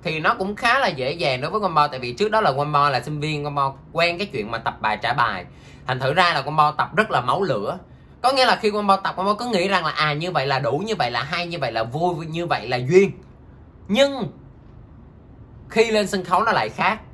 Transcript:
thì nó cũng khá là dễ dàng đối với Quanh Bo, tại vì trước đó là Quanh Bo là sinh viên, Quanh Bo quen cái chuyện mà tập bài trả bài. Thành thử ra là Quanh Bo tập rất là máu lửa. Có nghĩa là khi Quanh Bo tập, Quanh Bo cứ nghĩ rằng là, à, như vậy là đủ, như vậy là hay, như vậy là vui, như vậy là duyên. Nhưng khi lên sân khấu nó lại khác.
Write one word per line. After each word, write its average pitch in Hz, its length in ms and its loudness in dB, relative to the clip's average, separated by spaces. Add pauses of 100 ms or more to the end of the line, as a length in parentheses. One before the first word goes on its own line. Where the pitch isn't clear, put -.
thì 160 160 -4
nó 190 160 2
cũng 202 200 -4
khá 247 240 2
là 262 80 2
dễ 139 240 -2
dàng 147 300 -2
đối 156 100 -4
với 214 80 -2
Quanh 190 140 -2
Bo, 147 140 4
tại 131 120 -6
vì 123 140 -6
trước 208 180 -2
đó 220 100 2
là 185 80 4
Quanh 143 220 -2
Bo 143 180 4
là 127 120 0
sinh 151 180 -6
viên, 147 260 -4
Quanh 143 100 -6
Bo 139 180 0 (180)
quen 170 260 0
cái 202 100 -6
chuyện 113 240 -6
mà 113 60 -6
tập 113 240 -6
bài 107 200 0
trả 120 120 0
bài. 110 320 0 (420)
Thành 127 120 -2
thử 135 140 0
ra 175 200 4
là 147 80 -2
Quanh 147 140 -4
Bo 151 160 4
tập 120 240 -4
rất 214 160 2
là 143 100 2
máu 127 220 0
lửa. 135 340 -4 (440)
Có 247 120 4
nghĩa 262 120 4
là 214 100 6
khi 214 140 0
Quanh 208 180 -2
Bo 196 80 8
tập, 190 220 -4
Quanh 185 80 -2
Bo 202 80 2
cứ 220 120 -4
nghĩ 196 220 0
rằng 185 180 2
là, 151 60 0
à, 151 220 0
như 160 180 -4
vậy 139 160 0
là 135 120 0
đủ, 117 180 0
như 214 180 -4
vậy 127 160 0
là 120 120 -2
hay, 175 240 -4
như 170 120 -6
vậy 127 120 -2
là 113 120 -2
vui, 151 420 -2
như 160 200 -6
vậy 123 220 -2
là 127 100 -2
duyên. 160 340 4 (760)
Nhưng 254 440 2 (1400)
khi 226 220 2
lên 208 160 2
sân 185 160 -2
khấu 185 200 2
nó 220 80 2
lại 120 180 2
khác. 190 300 0 (140)